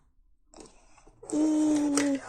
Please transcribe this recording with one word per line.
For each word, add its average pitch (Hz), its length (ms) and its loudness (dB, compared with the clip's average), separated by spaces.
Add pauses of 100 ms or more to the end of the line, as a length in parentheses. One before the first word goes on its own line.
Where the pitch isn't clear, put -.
(1300)
І 294 960 2